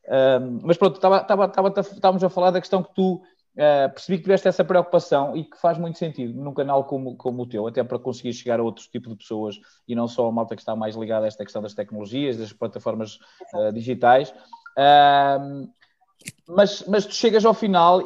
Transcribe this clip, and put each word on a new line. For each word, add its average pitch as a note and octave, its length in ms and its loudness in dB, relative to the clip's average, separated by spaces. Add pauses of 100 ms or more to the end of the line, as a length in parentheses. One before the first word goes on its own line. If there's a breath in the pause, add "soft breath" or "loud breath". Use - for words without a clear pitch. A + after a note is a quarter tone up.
Ahm, B2+ 560 2
mas E3+ 140 2
pronto, F#3+ 180 2
estava, F#3+ 220 4
estava, G3 280 2
estava, F#3+ 240 0 (100)
estávamos F#3+ 440 0
a F#3 60 2
falar F3+ 220 2
da F3+ 100 0
questão F#3 220 -2
que - 100 -16
tu, F#3+ 280 -2 (360 soft breath)
ah, C#3+ 320 4
percebi F3+ 280 -6
que D#3+ 60 -8
tiveste F#3+ 240 2
essa F#3 160 0
preocupação E3 720 0
e D#3 100 -6
que - 120 -20
faz E3+ 200 0
muito E3 200 -8
sentido C3 440 -8
num C#3+ 120 -10
canal C#3 320 0
como, C3 320 -8
como B2 260 -6
o - 40 -8
teu, A2+ 200 -6
até A#2 160 -4
para A#2+ 160 -6
conseguir B2 340 -8
chegar A#2 260 -4
a A#2 40 -2
outro A2+ 260 -6
tipo A#2+ 200 -12
de A2+ 60 -14
pessoas G#2+ 440 -10 (280 soft breath)
e A#2+ 80 -8
não A#2 120 -4
só A#2+ 200 -2
a A2+ 40 -2
malta A2+ 240 -6
que G2+ 60 -20
está A2 140 -8
mais A2 200 -8
ligada A2 300 -4
a - 20 -2
esta G#2+ 160 -8
questão G#2+ 180 -10
das G#2 120 -12
tecnologias, A2 640 -8
das G#2+ 160 -12
plataformas, A2 640 -10 (360 loud breath)
ah, G#2+ 180 -2
digitais. B2 600 2 (440 loud breath)
Ahm, C#3 920 4 (800)
mas, G3 400 2
mas G3+ 180 0
tu - 80 -16
chegas A3 320 2
ao A3+ 80 6
final F#3 520 4